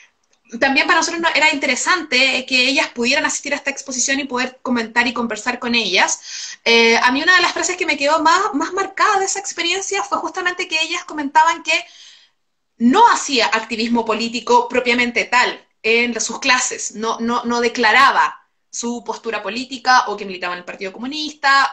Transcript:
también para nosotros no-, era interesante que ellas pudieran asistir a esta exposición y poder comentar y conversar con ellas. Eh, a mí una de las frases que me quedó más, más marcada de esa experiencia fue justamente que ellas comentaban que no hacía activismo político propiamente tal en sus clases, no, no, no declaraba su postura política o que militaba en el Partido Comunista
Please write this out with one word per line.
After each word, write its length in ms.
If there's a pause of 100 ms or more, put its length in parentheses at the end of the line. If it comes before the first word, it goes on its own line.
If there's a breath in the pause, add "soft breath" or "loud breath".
(600 loud breath)
también 280
para 120
nosotros 220
no-, 140
era 180
interesante 920
que 220
ellas 200
pudieran 360
asistir 280
a 40
esta 140
exposición 480
y 60
poder 380
comentar 440
y 60
conversar 460
con 160
ellas. 920
Eh, 320
a 140
mí 120
una 120
de 60
las 120
frases 240
que 80
me 120
quedó 260
más, 300
más 200
marcada 460
de 60
esa 140
experiencia 640
fue 160
justamente 480
que 140
ellas 240
comentaban 580
que 100 (1040 loud breath)
no 340
hacía 360
activismo 580
político 640
propiamente 580
tal 400 (180)
en 360
sus 200
clases, 560
no, 240
no, 260
no 160
declaraba 800 (280)
su 360
postura 360
política 640
o 100
que 80
militaba 280
en 60
el 60
Partido 260
Comunista 800